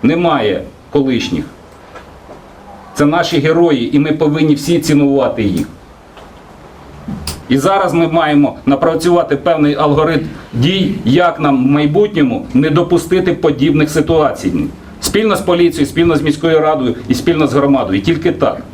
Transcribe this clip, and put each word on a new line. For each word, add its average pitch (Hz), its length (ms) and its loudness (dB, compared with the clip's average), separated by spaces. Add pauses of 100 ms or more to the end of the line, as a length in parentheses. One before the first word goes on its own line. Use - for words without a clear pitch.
Немає 139 580 0 (280)
колишніх. 113 560 -2 (1500)
Це 147 120 0
наші 165 340 0
герої, 156 560 2
і 143 40 4
ми 151 120 0
повинні 151 440 2
всі 165 240 -2
цінувати 139 640 0
їх. 92 240 -2 (1800)
І 123 80 2
зараз 185 360 0
ми 170 140 2
маємо 151 480 2 (100)
напрацювати 160 680 2
певний 147 400 0
алгоритм 147 500 0 (280)
дій, 180 420 0 (100)
як 170 340 2
нам 139 240 2
в 131 40 2
майбутньому 147 840 0
не 143 160 2
допустити 175 640 0
подібних 147 560 0
ситуацій. 151 640 0 (480)
Спільно 208 340 0
з - 60 -4
поліцією, 170 440 2
спільно 165 300 0
з 143 60 0
міською 156 380 0
радою 151 360 0 (120)
і 131 60 0
спільно 156 340 0
з 120 60 -4
громадою. 131 460 0
І - 20 -4
тільки 170 300 0
так. - 300 -2 (120)